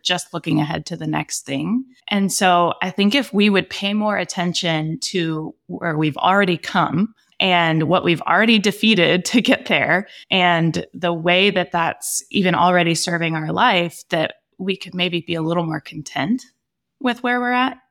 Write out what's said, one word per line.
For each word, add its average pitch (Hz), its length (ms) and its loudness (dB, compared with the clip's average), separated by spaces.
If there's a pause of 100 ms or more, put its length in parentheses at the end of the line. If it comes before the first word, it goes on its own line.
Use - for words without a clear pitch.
just - 300 -4
looking 160 260 -2
ahead 156 280 -4
to 170 100 -10
the 160 100 -8
next 151 380 -6
thing. 175 400 -4 (240)
And 196 200 2
so 175 520 4
I 185 80 -2
think 202 260 2
if 277 160 0
we 208 180 4
would 190 200 2
pay 202 240 -4
more 214 240 0
attention 165 800 -4 (120)
to 160 440 -4 (120)
where 170 300 -4
we've 156 200 0
already 185 400 2
come 180 560 -2 (260)
and 170 440 2
what 165 200 2
we've 170 200 0
already 220 360 4
defeated 185 680 2
to 247 140 2
get - 280 0
there 156 420 0 (200)
and 170 640 2
the 175 200 -2
way 180 380 2
that 180 200 -2
that's - 500 -4 (100)
even 180 220 2
already 170 420 2
serving 165 400 -4
our 160 180 -6
life, 180 560 0
that 160 240 -2 (240)
we 190 180 -4
could 185 180 -14
maybe 175 280 -4
be 170 140 -8
a 160 60 -4
little 165 240 -2
more 156 160 -6
content 160 600 -4 (560)
with 240 240 -4
where 247 160 0
we're 247 140 -2
at 254 240 0 (140)